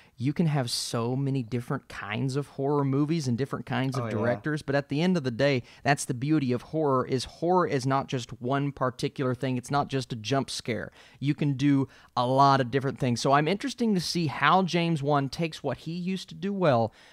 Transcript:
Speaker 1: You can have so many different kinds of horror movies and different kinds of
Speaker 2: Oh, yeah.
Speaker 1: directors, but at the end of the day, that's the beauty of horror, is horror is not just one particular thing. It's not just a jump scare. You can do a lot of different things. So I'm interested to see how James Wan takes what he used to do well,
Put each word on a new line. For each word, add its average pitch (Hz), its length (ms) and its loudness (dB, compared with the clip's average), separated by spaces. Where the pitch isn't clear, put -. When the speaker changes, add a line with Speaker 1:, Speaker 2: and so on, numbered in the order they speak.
Speaker 1:
You 131 160 -2
can 170 140 0
have 143 220 0
so 123 460 -4
many 135 260 -2
different 120 460 -6
kinds 120 480 -4
of 143 140 -4
horror 143 340 0
movies 143 420 0
and 120 120 2
different 135 280 -6
kinds 127 320 -2
of 127 60 -2
Speaker 2:
Oh, - 40 -4
yeah. 110 40 -4
Speaker 1:
directors, 120 500 -2
but 139 140 -2
at 143 140 -2
the 139 120 0
end 180 140 4
of 160 80 0
the 127 80 -2
day, 131 320 2
that's 143 200 2
the 147 100 -4
beauty 139 380 0
of 120 120 -2
horror, 139 440 0
is 131 180 0
horror 175 400 2
is 131 220 -2
not 135 220 0
just 120 320 -8
one 139 320 -2
particular 131 600 -2
thing. 131 240 -2
It's 123 140 -8
not 143 160 0
just 135 240 -4
a 123 60 -6
jump 117 320 -2
scare. - 420 -8
You 143 120 2
can 143 200 0
do 135 340 2
a 123 100 2
lot 135 320 6
of 123 100 0
different 127 300 -2
things. 123 220 0
So 139 100 2
I'm 147 160 6
interested 220 480 0
to 180 60 0
see 165 260 -2
how 156 360 4
James 165 380 0
Wan 139 280 2
takes 165 340 -6
what 131 160 -4
he 160 140 -8
used 180 340 -6
to 165 80 -16
do 175 160 -4
well, 143 400 2